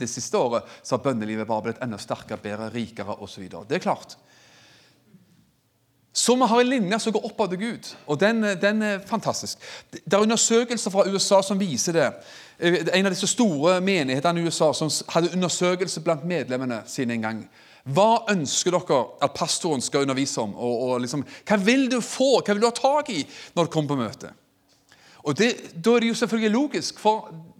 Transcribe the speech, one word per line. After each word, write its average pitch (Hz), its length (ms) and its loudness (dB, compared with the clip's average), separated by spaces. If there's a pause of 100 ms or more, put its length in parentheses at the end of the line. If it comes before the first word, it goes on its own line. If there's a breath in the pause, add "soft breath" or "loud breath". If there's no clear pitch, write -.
det 120 100 -4
siste - 300 -2
året 117 260 0 (160 loud breath)
så - 140 -2
har - 80 -2
bønnelivet 110 420 -2
bare 110 220 -2
blitt 113 160 -6
enda 107 180 -8
sterkere, - 400 -8
bedre, 107 320 -8
rikere 104 400 -8
og 98 160 -16
så 98 140 -14
videre.» 85 240 -14
Det 151 100 0
er 185 60 -8
klart. - 320 -4 (2000 soft breath)
Så - 220 2
vi 254 160 2
har 233 100 4
en 247 120 2
linje 220 260 0
som 214 160 -2
går 214 160 -2
opp 214 160 -2
av 180 80 -4
Gud, 190 400 -8 (160)
og 147 80 0
den, 220 240 4 (160)
den 214 240 2
er 208 240 -4
fantastisk. 156 540 -4 (320 loud breath)
Det - 240 -2
er 214 100 6
undersøkelser 233 640 2
fra 196 160 4
U 196 140 -2
S - 160 0
A 190 100 6
som 196 140 0
viser 170 340 0
det. 139 160 4 (480 loud breath)
Eh, 170 240 2 (140)
en 190 100 4
av 190 80 0
disse 185 160 -2
store 180 540 4
menighetene 170 580 2
i 165 60 2
U - 20 -2
S - 160 -4
A 147 80 4
som 156 160 -2
s-, - 140 -4 (100)
hadde 170 220 2
undersøkelse 180 680 0
blant 160 240 0
medlemmene 127 640 -4
sine 120 240 -2
en 110 140 -2
gang. 110 160 -8 (440 soft breath)
«Hva 214 400 4
ønsker 180 460 0
dere 165 240 2 (260)
at 139 80 2
pastoren 160 480 -2
skal 139 240 0
undervise 135 380 -2
om?» 107 100 -4
Og, 120 320 -2
og 127 220 0
liksom, 139 160 -4 (260 loud breath)
«Hva 214 80 4
vil 247 320 4
du 240 160 0
få? 262 380 2
Hva 208 100 0
vil 208 80 0
du 233 80 4
ha 233 80 -2
tag 285 380 0
i 143 80 -2 (320 loud breath)
når 170 160 2
du - 20 -14
kommer 147 220 0
på 135 80 0
møte?» 95 320 -8 (920 soft breath)
Og 147 140 -2
det, 226 100 4 (240)
da 220 220 2
er 233 100 4
det 233 60 2
jo 226 100 -2
selvfølgelig 220 320 0
logisk, 269 480 -2
for 214 300 0 (300)